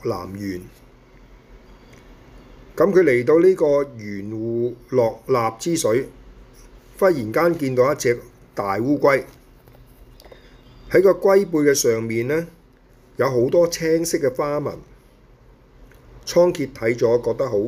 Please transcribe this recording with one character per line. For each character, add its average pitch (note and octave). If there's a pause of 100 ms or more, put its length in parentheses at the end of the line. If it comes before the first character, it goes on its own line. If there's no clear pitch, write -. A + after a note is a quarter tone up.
南 F#2+
縣。 F#2+ (2000)
咁 E3+
佢 F#3
嚟 B2
到 D3
呢 F#3
個 C#3+ (140)
玄 G#2
戶 A#2 (160)
樂 B2 (100)
納 A#2
之 E3+
水， B2 (880)
忽 G3+
然 C3
間 D#3+
見 C3+
到 B2+
一 D3
隻 B2 (360)
大 G2+
烏 C3+
龜， C#3 (1700)
喺 F3
個 G3
龜 G3
背 E3
嘅 D3
上 A#2
面 A2+
呢， D#3+ (680)
有 C3
好 C3+
多 F3
青 E3
色 E3
嘅 C3+
花 D3
紋。 B2+ (1500)
倉 F3
頡 C#3+
睇 A#2
咗， A#2+
覺 A#2
得 C3+
好 A2